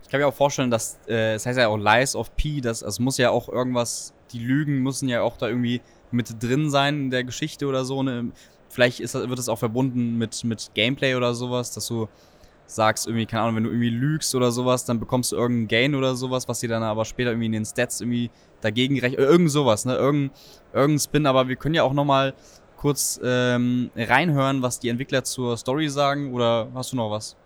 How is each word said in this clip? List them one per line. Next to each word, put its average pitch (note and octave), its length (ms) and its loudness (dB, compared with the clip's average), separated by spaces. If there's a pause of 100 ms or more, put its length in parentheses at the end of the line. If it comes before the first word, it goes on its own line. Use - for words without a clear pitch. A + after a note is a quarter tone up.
Ich - 40 -12
kann C#3 100 0
mir D3 60 2
auch B2+ 60 0
vorstellen, C#3 380 0
dass, - 260 -2 (120)
äh, A2 240 0
es A2 120 -6
heißt B2 140 0
ja A#2+ 80 6
auch G#2+ 80 2
Lies G#2+ 400 4
of A#2 220 -6
P, D3 240 0
dass, A#2 200 -4
es - 160 -8
muss B2+ 200 0
ja B2 120 4
auch A#2 200 0
irgendwas, B2 640 -2 (180)
die A#2+ 80 -10
Lügen C3+ 420 0
müssen C3+ 280 -2
ja A#2 120 0
auch A#2 140 0
da A#2+ 140 -2
irgendwie A#2+ 320 0 (300)
mit A#2 300 -4
drin C3+ 280 0
sein C#3 260 2
in C3+ 160 -2
der B2+ 140 -2
Geschichte C#3+ 420 -6
oder C3 160 0
so, C3+ 200 -4
ne? A#2+ 280 -4 (380)
Vielleicht B2 320 2
ist - 140 -6
das, A#2+ 120 -4
wird B2+ 100 -4
es B2 120 -6
auch A2+ 100 -2
verbunden A#2+ 580 0
mit, A2+ 280 -4
mit A2+ 300 -4
Gameplay C3 400 2
oder B2 180 0
sowas, B2 400 -4
dass - 140 -8
du A2+ 200 -4 (600)
sagst, A2 380 2
irgendwie, A2+ 200 -2
keine A2 180 -2
Ahnung, A2+ 140 0
wenn A2 80 0
du - 40 -2
irgendwie A#2+ 200 0
lügst C#3 440 -2
oder B2 200 2
sowas, B2+ 320 0
dann A#2 160 0
bekommst B2 320 -2
du - 20 -4
irgendeinen A#2 320 0
Gain B2 260 4
oder C3 220 2
sowas, B2+ 320 -4
was A#2 140 -4
dir A#2 80 -4
dann A2+ 140 0
aber A2 200 0
später B2 280 -2
irgendwie A2+ 160 -2
in A2 40 0
den G#2+ 140 -2
Stats - 340 -4
irgendwie A#2+ 320 -2 (300)
dagegen B2 380 2
rech-, B2 180 0
äh, C3+ 60 4
irgend D#3+ 280 6
sowas, C3 320 2
ne? B2+ 140 -2
Irgend, C#3 340 2 (400)
irgendein C#3+ 280 4
Spin, D3+ 260 0
aber C3 240 4
wir B2+ 80 -2
können D3+ 180 -2
ja D3+ 80 4
auch C3 100 2
noch C#3+ 120 2
mal C3+ 280 2 (440)
kurz, - 440 -2
ähm, B2 760 0
reinhören, C3+ 640 2
was B2 180 -2
die B2 80 -4
Entwickler B2 380 -2
zur A#2+ 320 -4
Story D3 320 -2
sagen, C#3 440 -2
oder A#2 400 2
hast B2+ 200 -8
du - 20 -4
noch A2+ 160 -2
was? G#2+ 240 -6 (100)